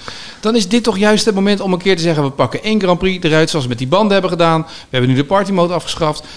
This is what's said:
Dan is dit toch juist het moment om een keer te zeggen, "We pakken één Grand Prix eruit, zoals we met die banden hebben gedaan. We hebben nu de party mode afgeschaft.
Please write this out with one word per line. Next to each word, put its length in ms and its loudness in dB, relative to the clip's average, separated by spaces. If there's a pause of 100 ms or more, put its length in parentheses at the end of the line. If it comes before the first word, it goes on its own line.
(400)
Dan 160 0
is 120 0
dit 140 2
toch 160 -2
juist 260 2
het 100 2
moment 260 0
om 120 -2
een 60 2
keer 180 2
te 60 -4
zeggen, 220 0
"We 60 -2
pakken 320 -2
één 180 0
Grand 180 2
Prix 280 -2
eruit, 240 2
zoals 140 -2
we 60 -4
met 80 -4
die 80 -4
banden 260 2
hebben 180 2
gedaan. 320 2
We 280 -18
hebben 200 2
nu 60 2
de 80 2
party 280 0
mode 200 0
afgeschaft. 500 -4 (140)